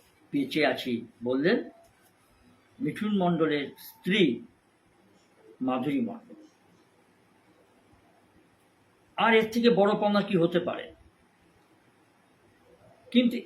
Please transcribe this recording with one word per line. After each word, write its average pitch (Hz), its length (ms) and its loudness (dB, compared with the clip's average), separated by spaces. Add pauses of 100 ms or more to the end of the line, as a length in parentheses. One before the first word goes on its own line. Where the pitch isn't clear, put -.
(320)
বেঁচে 143 340 0
আছি", 123 400 -4 (180)
বললেন 151 460 0 (1080)
মিঠুন 196 380 -2
মণ্ডলের 156 500 0 (100)
স্ত্রী 180 640 0 (1200)
মাধুরী 131 380 -2
মণ্ডল। - 360 -8 (2750)
আর 220 180 2
এর 220 180 2
থেকে 233 180 2
বড় 196 300 2
পাওনা 202 200 2
কি 196 160 -2
হতে 170 240 2
পারে? - 340 -8 (2250)
কিন্তু 247 360 2